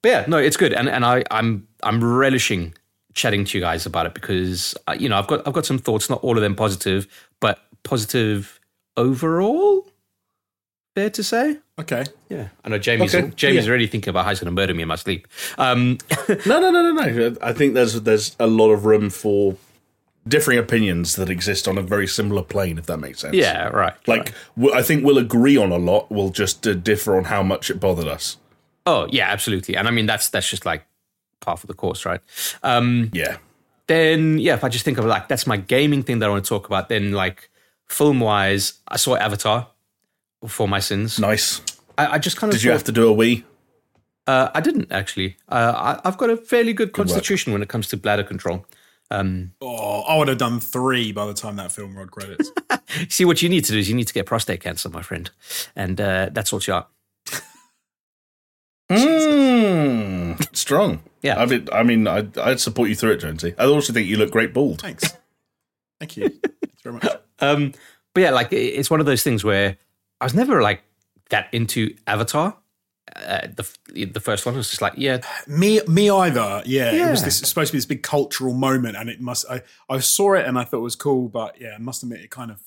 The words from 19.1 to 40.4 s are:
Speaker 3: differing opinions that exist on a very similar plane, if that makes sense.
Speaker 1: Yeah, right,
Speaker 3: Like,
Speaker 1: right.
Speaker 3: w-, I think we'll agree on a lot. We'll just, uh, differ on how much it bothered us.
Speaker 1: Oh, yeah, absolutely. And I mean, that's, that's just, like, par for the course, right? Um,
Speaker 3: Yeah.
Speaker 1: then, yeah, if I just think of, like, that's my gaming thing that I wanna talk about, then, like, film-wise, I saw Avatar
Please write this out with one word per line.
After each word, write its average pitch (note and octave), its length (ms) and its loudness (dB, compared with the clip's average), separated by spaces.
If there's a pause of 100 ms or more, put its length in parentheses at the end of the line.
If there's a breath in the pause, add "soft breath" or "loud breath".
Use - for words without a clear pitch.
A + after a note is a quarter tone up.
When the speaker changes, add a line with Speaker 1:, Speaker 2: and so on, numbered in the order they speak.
Speaker 3:
differing B2+ 320 2
opinions G2+ 560 0
that F#2 140 -4
exist F#2+ 380 -2
on F#2+ 100 0
a G2 40 -2
very F#2+ 260 0
similar G2+ 360 -2
plane, F2+ 340 -4
if D#2+ 100 -10
that E2 100 -6
makes C#2+ 240 -12
sense. - 140 -4
Speaker 1:
Yeah, F2 340 0
right, F#2 240 0 (140)
Speaker 3:
Like, A#2 120 2
Speaker 1:
right. - 140 -8 (240 loud breath)
Speaker 3:
w-, B2 160 4
I B2+ 100 2
think D3+ 200 2
we'll C#3 140 8
agree B2 400 6
on G2 140 4
a F2 60 0
lot. F2+ 340 2
We'll G2+ 180 0
just, F#2+ 380 -2
uh, G#2 60 2
differ G2+ 440 0
on F#2 80 2
how G2+ 160 0
much F#2+ 300 0
it F#2 80 -6
bothered F2 280 0
us. - 300 -8 (480)
Speaker 1:
Oh, B2 240 2
yeah, G#2 200 0
absolutely. G2+ 460 -2
And G2+ 120 0
I A#2 40 0
mean, A#2 140 0
that's, G#2+ 240 -2
that's - 200 -2
just, - 160 -8
like, D#2+ 200 -4 (540)
par - 180 -6
for - 100 -18
the F#2 60 -12
course, - 320 -6
right? F2 140 -4 (440 loud breath)
Um, A#2+ 500 2
Speaker 3:
Yeah. D#2+ 240 -4 (500)
Speaker 1:
then, D#3+ 520 4
yeah, D3+ 160 2
if A2+ 80 -4
I C3 60 0
just A#2 160 -4
think C3 140 0
of, A2 60 0
like, G#2+ 240 0
that's C3 180 -2
my A2 100 0
gaming C3+ 460 2
thing A#2 160 -2
that A2 80 0
I - 20 2
wanna G2 120 0
talk G2+ 260 -4
about, F#2+ 220 -2
then, G2+ 240 -2
like, F#2 360 -4 (380)
film-wise, G#2 840 2 (160)
I A2+ 80 -4
saw B2+ 180 2
Avatar A2 540 -2 (800)